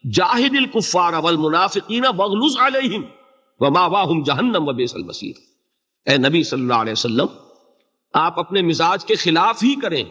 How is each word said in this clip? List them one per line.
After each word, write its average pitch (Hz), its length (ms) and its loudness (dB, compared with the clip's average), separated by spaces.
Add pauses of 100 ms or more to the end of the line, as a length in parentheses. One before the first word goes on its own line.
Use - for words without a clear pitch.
जाहिदिल 240 640 2
कुफार 175 480 0
वल 165 220 2
मुनाफिकीन 190 680 0
वगलुज 214 540 0
अलैहिम 262 440 0 (560)
व 139 100 4
मावाहुम 170 520 2
जहन्नम 160 460 0
व 135 40 -4
बिसल 123 300 -4
मसीर।" - 320 -12 (720)
ए 139 100 4
नबी 147 260 2
सल्लल्लाहु 123 380 0
अलैहि 113 120 -4
वसल्लम, 117 340 0 (880)
आप 160 260 0
अपने 180 240 -2
मिजाज 170 400 0
के 220 140 0
खिलाफ 185 460 0
ही 269 140 4
करें 180 340 -4